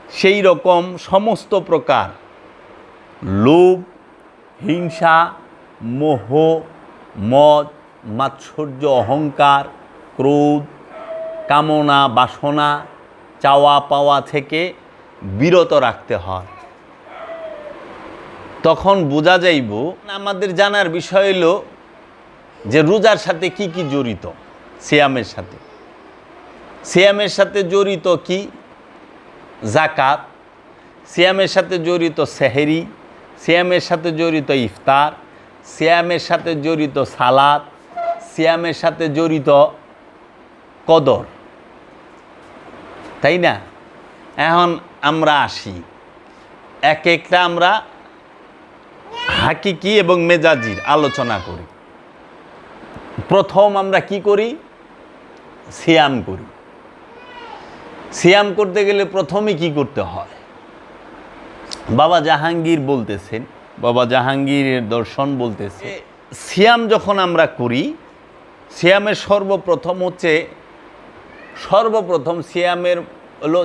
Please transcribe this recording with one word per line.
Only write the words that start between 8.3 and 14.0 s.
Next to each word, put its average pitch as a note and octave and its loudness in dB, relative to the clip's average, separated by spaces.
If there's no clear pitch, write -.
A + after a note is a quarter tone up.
অহংকার, C#3+ 2
ক্রোধ, D3 2
কামনা, D3 2
বাসনা, D3 0
চাওয়া C#3+ 4
পাওয়া C#3+ 2